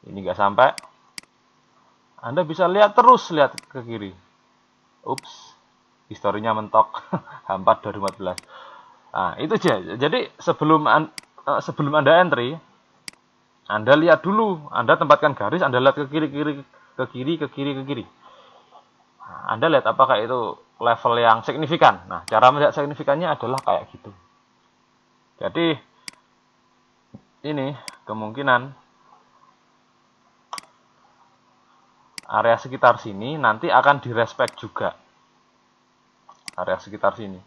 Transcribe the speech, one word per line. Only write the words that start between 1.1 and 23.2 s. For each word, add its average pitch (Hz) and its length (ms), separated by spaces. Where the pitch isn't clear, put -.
Anda 139 240
bisa 165 240
lihat 208 240
terus, 233 400
lihat 143 240
ke 127 80
kiri. 110 320
Ups, - 480
historinya 107 400
mentok. 107 480
<laughs> - 300
H - 80
empat 95 240
dua 104 160
ribu 98 80
empat 95 160
belas. 90 180
Nah, 92 260
itu 160 160
aja. 101 400
Jadi 147 400
sebelum 156 480
an-, 147 260
eh, 139 160
sebelum 147 320
Anda 151 240
entry, 143 340
Anda 110 320
lihat 175 240
dulu, 190 480
Anda 120 240
tempatkan 147 400
garis, 123 240
Anda 120 160
lihat 135 240
ke 139 80
kiri, 147 240
kiri, 147 200
ke 131 160
kiri, 127 240
ke 156 160
kiri, 139 240
ke 135 80
kiri. 123 200
Nah, - 320
Anda 117 160
lihat 139 160
apakah 123 400
itu 117 320
level 117 400
yang 113 240
signifikan. 139 640
Nah, 90 160
cara 113 240
melihat 143 240
signifikannya 147 560